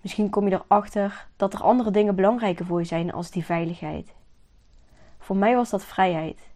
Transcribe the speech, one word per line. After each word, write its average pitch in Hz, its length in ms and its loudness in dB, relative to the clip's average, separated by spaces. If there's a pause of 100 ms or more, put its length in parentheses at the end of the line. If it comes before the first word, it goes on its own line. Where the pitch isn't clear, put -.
Misschien 208 300 -2
kom 202 180 2
je 190 60 2
erachter 202 800 0
dat 196 180 -2
er - 80 -8
andere 226 280 4
dingen 208 240 4
belangrijker 196 520 2
voor 175 120 -2
je 170 80 -2
zijn 170 260 -4
als 170 180 -10
die 170 140 -6
veiligheid. 165 680 -6 (1040)
Voor - 180 -6
mij 208 180 2
was 240 160 0
dat 196 140 -4
vrijheid. 170 560 -2 (160)